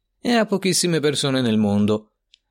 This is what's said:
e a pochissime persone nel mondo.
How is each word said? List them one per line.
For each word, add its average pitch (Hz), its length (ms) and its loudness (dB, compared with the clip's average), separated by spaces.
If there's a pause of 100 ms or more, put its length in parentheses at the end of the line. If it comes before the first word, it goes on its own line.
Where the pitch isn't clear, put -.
(260)
e 247 60 0
a 226 140 2
pochissime 180 560 -2
persone 135 400 -2
nel 110 160 0
mondo. 104 540 0 (400)